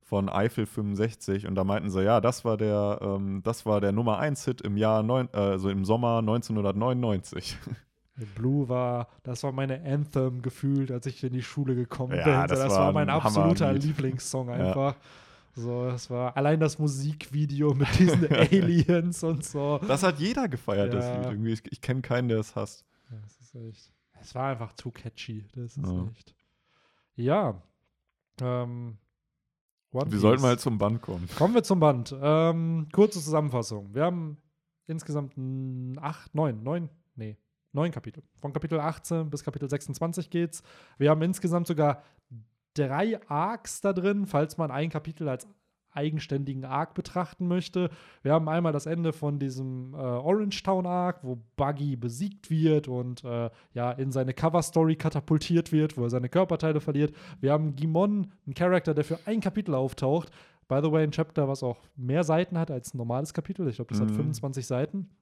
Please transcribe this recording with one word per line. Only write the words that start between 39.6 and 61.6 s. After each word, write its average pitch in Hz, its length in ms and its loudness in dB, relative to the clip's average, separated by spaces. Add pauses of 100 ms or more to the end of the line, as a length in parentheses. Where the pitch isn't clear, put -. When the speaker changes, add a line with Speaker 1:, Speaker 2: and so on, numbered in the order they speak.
Speaker 2:
sechsundzwanzig 156 600 -4
geht's. 170 320 -2 (360)
Wir 143 120 6
haben 156 120 6
insgesamt 175 460 0
sogar 147 360 2 (680)
drei 160 540 0
Arcs 185 540 -4
da 196 120 2
drin, 196 340 0
falls 151 300 0
man 160 140 0
ein 151 180 -2
Kapitel 156 400 -6
als 127 180 -6 (420)
eigenständigen 143 760 -4
Arc 135 300 -4
betrachten 180 540 -4
möchte. 180 420 0 (320)
Wir 139 120 2
haben 160 160 4
einmal 165 220 2
das 147 140 -2
Ende 165 280 -2
von 147 260 -2
diesem, 131 560 -6
äh, - 20 -12
Orange 147 640 0
Town 185 240 0
Arc, 180 380 -2
wo 127 160 -6 (160)
Buggy 143 400 0
besiegt 123 560 -6
wird 156 360 4
und, 123 360 -6
äh, 120 260 -2 (240)
ja, 123 200 -2
in 135 180 -4
seine 131 240 -2
Cover-Story 160 600 2
katapultiert 160 760 0
wird, 156 260 2
wo 123 60 0
er 120 80 0
seine 123 180 -2
Körperteile 160 520 2
verliert. 147 340 0 (260)
Wir 135 100 2
haben 151 240 0
Gimon, 180 560 0 (140)
einen 135 80 -10
Charakter, 175 400 2
der 147 120 2
für 165 200 -4
ein 220 160 0
Kapitel 185 320 -2
auftaucht. 135 560 0 (380)
By 135 160 2
the 160 80 4
way, 156 100 4
ein 151 100 2
Chapter, 151 360 0
was 135 160 -4